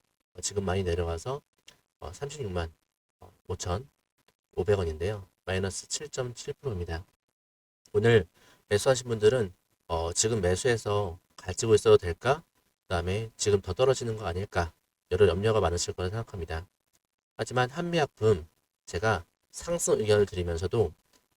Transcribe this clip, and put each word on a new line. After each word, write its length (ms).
어, 80
지금 240
많이 180
내려와서, 600
어, 120
삼십육만 600
오천 400
오백 240
원인데요. 480
마이너스 420
칠 220
점 240
칠 220
프로입니다. 500
오늘 340
매수하신 400
분들은, 440
어, 260
지금 280
매수해서 760
가지고 400
있어도 220
될까? 460
그다음에 500
지금 240
더 120
떨어지는 440
거 80
아닐까? 480
여러 160
염려가 320
많으실 340
거라 160
생각합니다. 560
하지만 360
한미약품 760
제가 400
상승 500
의견을 280
드리면서도 680